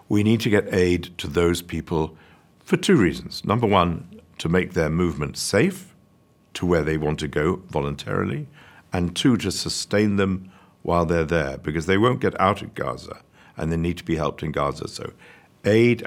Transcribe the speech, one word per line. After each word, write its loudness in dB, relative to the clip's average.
We 2
need 4
to -2
get 2
aid 2
to -10
those 2
people -4
for 0
two 4
reasons. 0
Number 0
one, 0
to -6
make 0
their 0
movement -2
safe -2
to -4
where 2
they -2
want -2
to -6
go -2
voluntarily, -4
and -2
two, 2
to -2
sustain -2
them 0
while 2
they're 2
there, -2
because -4
they 4
won't 2
get -2
out 2
of -14
Gaza, -8
and -4
they 0
need -2
to -14
be 0
helped -2
in -4
Gaza. -4
So -12
aid 4